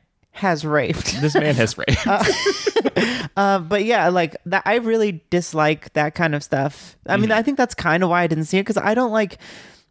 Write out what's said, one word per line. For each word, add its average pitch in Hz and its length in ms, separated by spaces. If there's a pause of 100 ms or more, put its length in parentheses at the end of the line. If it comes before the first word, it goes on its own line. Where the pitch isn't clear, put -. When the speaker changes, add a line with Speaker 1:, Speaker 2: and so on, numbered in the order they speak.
(320)
Speaker 1:
has 175 340
raped. 147 560
Speaker 2:
This 151 120
man 147 220
has 113 220
raped. - 300
Speaker 1:
<laughs> - 0
Uh, 196 160 (1120)
uh, 196 240
but 190 240
yeah, 214 260
like, 175 360
that, 175 200
I 208 100
really 220 540
dislike 156 640
that 151 220
kind 165 200
of 147 80
stuff. - 520 (120)
I 196 100
mean, 220 120
Speaker 2:
Mm-hmm. 220 100
Speaker 1:
I - 40
think 277 140
that's 247 180
kind 170 280
of 175 60
why 175 140
I 170 40
didn't 160 180
see 185 120
it, 202 80
'cause 208 120
I 214 160
don't 240 180
like, 214 260 (540)